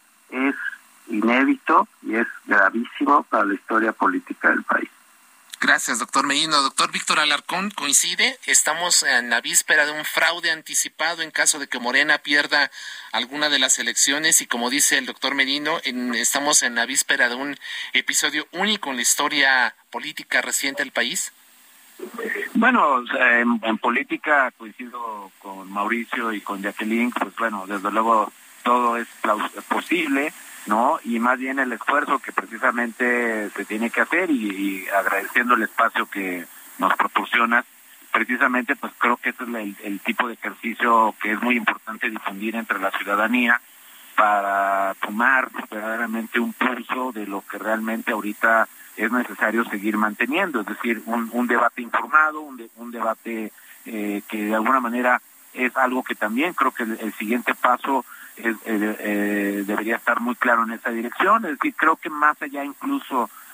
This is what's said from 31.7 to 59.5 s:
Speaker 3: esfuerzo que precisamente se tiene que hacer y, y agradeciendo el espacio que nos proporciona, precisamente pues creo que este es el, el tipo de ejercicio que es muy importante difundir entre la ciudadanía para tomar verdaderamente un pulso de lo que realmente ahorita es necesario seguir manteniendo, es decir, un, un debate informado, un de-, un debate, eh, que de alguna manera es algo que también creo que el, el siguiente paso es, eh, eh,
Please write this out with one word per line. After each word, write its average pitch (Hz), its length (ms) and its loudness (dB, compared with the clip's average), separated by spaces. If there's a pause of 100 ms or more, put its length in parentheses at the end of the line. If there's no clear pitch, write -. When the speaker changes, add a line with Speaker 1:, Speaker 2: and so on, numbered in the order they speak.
Speaker 3:
esfuerzo 139 480 0
que - 100 -12
precisamente 117 1200 0
se 101 140 -6
tiene 107 260 -2
que 120 100 0
hacer 165 300 0
y, 98 540 0
y - 40 -10
agradeciendo 98 640 2
el 110 100 4
espacio 113 420 0
que 90 400 -6 (320)
nos - 160 2
proporciona, 117 720 2 (480)
precisamente 127 640 0
pues - 220 -8
creo 120 180 2
que - 140 -4
este 123 120 -8
es 120 80 -8
el, 107 320 -6
el 101 180 -6
tipo 113 280 -4
de 113 60 -8
ejercicio 113 840 0
que 104 120 -2
es 107 100 -4
muy 123 140 2
importante 113 540 -4
difundir 107 440 -6
entre 113 240 -4
la 95 140 -2
ciudadanía 113 680 2 (540)
para 98 840 2
tomar 123 500 2 (180)
verdaderamente 113 720 -4
un 113 140 -2
pulso 127 580 -4
de 107 160 -8
lo 98 200 -8
que 101 120 -10
realmente 110 540 -2
ahorita 107 560 2 (260)
es 113 160 -2
necesario 113 540 0
seguir 107 320 -2
manteniendo, 120 640 0
es 101 60 -6
decir, 113 400 -4
un, 117 260 -2
un 120 160 0
debate 117 340 2
informado, 151 600 0
un 139 140 -14
de-, 113 200 -16
un 117 160 -14
debate, 113 580 -4 (360)
eh, 117 420 -4
que 214 160 -4
de 208 100 0
alguna 220 240 2
manera 123 420 2 (340)
es 127 220 -2
algo 127 280 2
que 120 100 -4
también 120 380 -2
creo - 200 0
que 120 120 -4
el, 110 160 -4
el 107 140 -4
siguiente 120 400 -2
paso 127 500 0 (320)
es, 113 180 -2 (120)
eh, 107 320 0
eh, 101 680 -2